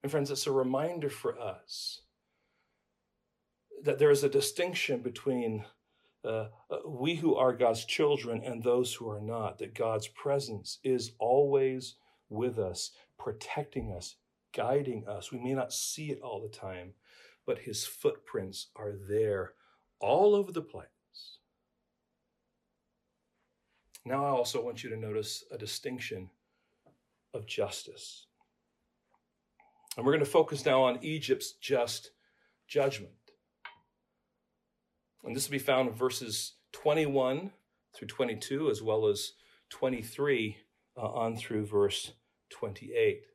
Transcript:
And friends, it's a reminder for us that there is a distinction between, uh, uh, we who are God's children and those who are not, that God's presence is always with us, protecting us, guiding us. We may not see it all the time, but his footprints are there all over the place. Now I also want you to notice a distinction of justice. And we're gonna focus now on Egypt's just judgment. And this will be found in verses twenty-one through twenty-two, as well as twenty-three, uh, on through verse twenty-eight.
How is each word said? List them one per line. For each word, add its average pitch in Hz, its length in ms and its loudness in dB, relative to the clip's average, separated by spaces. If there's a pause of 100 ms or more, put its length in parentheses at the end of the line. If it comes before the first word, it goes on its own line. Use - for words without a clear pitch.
And 143 100 -4
friends, 143 180 2
it's 135 160 -2
a 147 60 0
reminder 139 560 2
for - 300 -4
us - 640 -10 (1800)
that 147 160 2
there 147 120 10
is 143 140 8
a 139 40 6
distinction 139 760 0
between, 120 640 -2 (600)
uh, 110 220 -2 (220)
uh, - 160 -4
we 151 300 -2
who 160 220 4
are 127 160 6
God's 120 320 2
children 131 600 0
and 120 160 -6
those 123 340 2
who 117 140 -8
are 104 120 -6
not, 110 380 -4
that 110 160 -10
God's 110 340 -2
presence 117 760 -4
is 120 380 0
always 131 760 4 (340)
with 110 300 -2
us, 92 320 -4 (280)
protecting 113 760 -6
us, 92 240 -10 (360)
guiding 123 540 0
us. 104 240 -10
We 131 80 -8
may 127 160 -2
not 135 180 -2
see - 380 -6
it 139 120 -6
all 113 180 -8
the 110 80 -10
time, 95 460 -12 (520)
but 120 140 -2
his - 260 -6
footprints - 880 -4
are 104 200 -8 (140)
there 104 440 0 (480)
all 175 340 6
over 202 160 2
the 165 100 -2
place. - 280 -12 (3250)
Now 135 200 0
I 143 60 2
also 123 300 2
want 117 220 -6
you 123 80 -8
to 113 60 -6
notice 107 560 -4
a 120 60 -10
distinction 107 720 -8 (1000)
of - 140 -8
justice. - 800 -6 (1700)
And 117 80 -6
we're 135 80 6
gonna 151 120 4
focus 151 420 4
now 131 160 6
on 123 200 4
Egypt's 147 500 -2
just - 580 -2 (560)
judgment. 135 460 0 (2000)
And 117 100 -8
this 131 140 -2
will 139 40 -6
be 139 60 0
found 131 300 2
in 110 60 -6
verses 120 600 -2 (160)
twenty-one 147 800 2 (420)
through - 140 -14
twenty-two, 135 640 -2
as 107 100 -2
well 110 280 2
as 104 240 0 (360)
twenty-three, 120 880 0 (380)
uh, 123 40 -10
on 113 360 -2
through 107 300 -2
verse 101 460 2 (380)
twenty-eight. 110 720 0 (120)